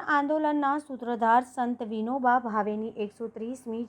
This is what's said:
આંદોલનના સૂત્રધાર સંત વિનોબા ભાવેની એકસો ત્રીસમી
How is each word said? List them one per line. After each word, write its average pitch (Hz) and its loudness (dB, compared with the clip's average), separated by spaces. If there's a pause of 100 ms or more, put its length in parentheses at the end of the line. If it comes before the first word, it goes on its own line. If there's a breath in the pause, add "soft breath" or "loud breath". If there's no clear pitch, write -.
આંદોલનના 294 2
સૂત્રધાર 240 2 (100)
સંત 240 -2
વિનોબા 240 0
ભાવેની 214 -2
એકસો 220 -6
ત્રીસમી 233 -8